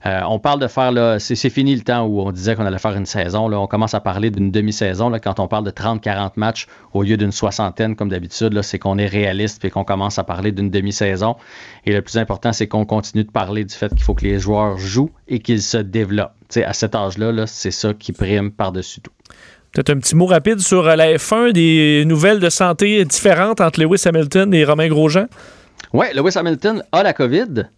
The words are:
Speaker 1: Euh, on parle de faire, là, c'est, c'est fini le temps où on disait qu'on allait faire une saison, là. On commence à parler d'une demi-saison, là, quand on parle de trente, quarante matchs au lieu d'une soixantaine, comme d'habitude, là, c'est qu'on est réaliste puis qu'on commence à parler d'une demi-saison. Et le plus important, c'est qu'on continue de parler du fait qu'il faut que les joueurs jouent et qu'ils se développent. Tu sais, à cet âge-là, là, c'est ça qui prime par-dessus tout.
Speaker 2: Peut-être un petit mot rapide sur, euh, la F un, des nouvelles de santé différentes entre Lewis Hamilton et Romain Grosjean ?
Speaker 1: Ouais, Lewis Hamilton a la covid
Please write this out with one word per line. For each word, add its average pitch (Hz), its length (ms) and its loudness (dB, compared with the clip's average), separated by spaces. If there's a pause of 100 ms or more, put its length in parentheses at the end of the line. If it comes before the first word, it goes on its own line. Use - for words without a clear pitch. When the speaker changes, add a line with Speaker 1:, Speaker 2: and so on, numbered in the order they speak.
Speaker 1:
Euh, 95 240 -2
on 110 100 -2
parle 143 220 0
de 135 60 -2
faire, 127 260 0
là, 117 260 2
c'est, 113 160 -4
c'est 123 160 0
fini 139 240 2
le 117 80 -4
temps 120 220 -2
où 104 160 -2
on 98 100 -2
disait 95 260 -2
qu'on 107 100 -2
allait 95 120 -4
faire 101 180 -4
une 98 100 -4
saison, 104 420 -2
là. 107 100 -2
On 98 80 -2
commence 107 280 -2
à 107 60 0
parler 101 300 -2
d'une 98 200 0
demi-saison, 104 580 0
là, 117 100 -2
quand 101 220 -4
on 92 80 -2
parle 110 160 -2
de 101 60 -6
trente, 110 320 -4
quarante 98 340 -4
matchs 110 300 -4 (260)
au 98 100 0
lieu 104 140 2
d'une 104 160 0
soixantaine, 107 640 -2
comme 104 140 -4
d'habitude, 95 420 -4
là, 104 100 0
c'est 101 160 -6
qu'on 98 200 0
est 104 80 0
réaliste 101 540 -2
puis 95 100 -4
qu'on 98 140 -4
commence 98 340 -4
à 92 60 -2
parler 92 280 -4
d'une 98 180 -4
demi-saison. 101 640 -2 (480)
Et 104 80 0
le 101 80 0
plus - 160 -6
important, 113 360 -2
c'est 107 140 -2
qu'on 107 200 -2
continue 107 380 -2
de 107 60 -20
parler 104 340 -4
du 98 100 -16
fait - 160 -6
qu'il - 120 0
faut 104 120 2
que - 100 -4
les 101 140 0
joueurs 104 400 -2
jouent 98 320 -2 (180)
et 120 120 -4
qu'ils 113 220 -2
se - 140 -4
développent. 101 560 -2 (160)
Tu - 120 -2
sais, - 40 2
à - 80 -6
cet - 220 -4
âge-là, 104 380 -2
là, 110 140 -2
c'est - 240 -8
ça 104 240 -2
qui - 180 -12
prime 101 380 -2
par-dessus 92 500 -8
tout. - 120 -20 (600)
Speaker 2:
Peut-être 139 180 0
un 143 80 2
petit - 180 -2
mot 175 100 4
rapide 185 340 4
sur, 180 280 2
euh, 160 80 6
la 160 220 4
F - 140 -2
un, 240 180 2
des 160 560 4
nouvelles 170 340 4
de 175 100 4
santé 196 540 2
différentes 190 560 2
entre 165 200 2
Lewis 165 260 4
Hamilton 170 480 2
et 156 100 6
Romain 151 240 2
Grosjean ? 156 380 4 (680)
Speaker 1:
Ouais, 196 220 2
Lewis 147 220 2
Hamilton 175 460 0 (100)
a 180 100 4
la 196 100 2
covid 143 540 0 (120)